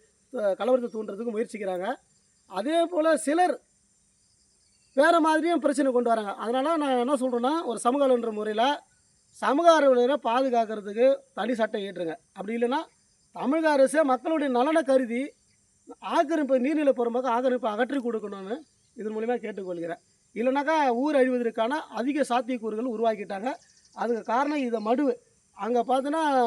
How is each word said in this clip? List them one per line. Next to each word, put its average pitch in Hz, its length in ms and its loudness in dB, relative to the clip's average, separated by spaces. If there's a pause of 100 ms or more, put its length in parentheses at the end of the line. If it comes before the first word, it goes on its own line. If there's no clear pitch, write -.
(600)
கலவரத்தை 240 320 0
தூண்டுறதுக்கு 214 440 -8
முயற்சிக்கிறாங்க. 196 520 -4 (600)
அதே 233 280 -2 (140)
போல 311 240 2 (100)
சிலர் 330 280 2 (1400)
வேற 320 240 6
மாதிரியும் 311 440 2
பிரச்சனை 285 280 0
கொண்டு 233 200 2
வராங்க. 214 200 -2 (100)
அதனால 262 400 0
நான் 254 200 0
என்ன 269 200 0
சொல்றேன்னா, 247 300 0 (180)
ஒரு 220 140 -6
சமூக 262 200 2
ஆர்வலர் 254 160 4
என்ற 226 160 -6
முறையில 214 260 -2 (800)
சமூக 269 320 2
ஆர்வலரை 269 420 4 (120)
பாதுகாக்கிறதுக்கு 226 800 0 (300)
தனி 220 220 -2
சட்டம் 214 240 -2
இயற்றுங்க. 175 300 -6 (220)
அப்படி 196 220 -6
இல்லைன்னா 240 220 0 (560)
தமிழக 302 340 0
அரசே 269 400 4
மக்களுடைய 294 440 0
நலனை 302 280 4
கருதி 262 380 2 (920)
ஆக்கிரமிப்பு, 302 500 2
நீர்நிலை 294 340 2
புறம்போக்கு 240 360 -2
ஆக்கிரமிப்பை 247 380 0
அகற்றி 247 340 -2
கொடுக்கணும்னு 202 500 -6 (400)
இதன் 214 200 -8
மூலிமா 226 280 -2
கேட்டுக்கொள்கிறேன். 180 560 -8 (360)
இல்லைனாக்கா 269 400 0 (260)
ஊர் 294 180 0
அழிவதற்கான 247 580 -2 (200)
அதிக 269 320 -2
சாத்தியக்கூறுகள் 233 640 -4
உருவாக்கிட்டாங்க. 214 540 -4 (480)
அதுக்கு 220 260 -2 (100)
காரணம் 285 320 0
இந்த 226 140 -2 (100)
மடுவு. 262 240 2 (440)
அங்க 226 220 -2 (120)
பார்த்தோன்னா, 285 340 0 (220)